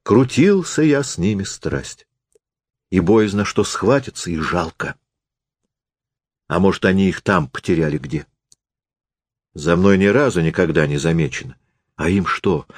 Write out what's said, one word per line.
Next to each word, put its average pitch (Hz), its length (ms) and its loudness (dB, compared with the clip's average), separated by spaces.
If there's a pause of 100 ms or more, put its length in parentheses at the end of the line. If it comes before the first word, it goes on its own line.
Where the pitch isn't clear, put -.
Крутился 160 800 2
я 143 200 2
с - 160 -10
ними 104 260 -2
страсть. - 640 -10 (840)
И 92 100 2
боязно, 104 440 2
что - 200 -2
схватятся, - 640 -2
и 82 60 -4
жалко. 78 600 -6 (1500)
А 82 140 -2
может, 95 240 2
они 95 240 2
их - 140 -4
там 87 260 0
потеряли 80 480 -2
где? - 300 -8 (1300)
За 82 220 0
мной 98 200 4
ни 95 100 4
разу 107 360 2
никогда 80 440 2
не 73 120 -2
замечено. 78 580 -2 (400)
А 80 140 -2
им 95 160 0
что? 85 400 -2 (120)